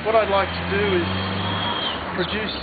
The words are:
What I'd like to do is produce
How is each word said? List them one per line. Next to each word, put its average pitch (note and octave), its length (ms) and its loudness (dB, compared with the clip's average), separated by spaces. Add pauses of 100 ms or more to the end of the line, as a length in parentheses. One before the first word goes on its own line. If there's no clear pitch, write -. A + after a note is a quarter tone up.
What A3 160 4
I'd G#3 80 2
like G3 240 2
to E3+ 140 -4 (100)
do G3+ 100 2 (140)
is E3+ 100 0 (1080)
produce G3+ 440 -2